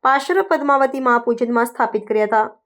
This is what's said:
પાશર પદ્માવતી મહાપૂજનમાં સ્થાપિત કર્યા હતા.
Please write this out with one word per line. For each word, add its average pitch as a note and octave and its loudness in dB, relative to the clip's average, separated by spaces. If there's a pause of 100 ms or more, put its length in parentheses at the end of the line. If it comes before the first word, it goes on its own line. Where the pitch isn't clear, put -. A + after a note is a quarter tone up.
પાશર C#4 0
પદ્માવતી C4+ 0
મહાપૂજનમાં A#3+ 0
સ્થાપિત A#3 -4
કર્યા G#3+ 0
હતા. A3 0 (160)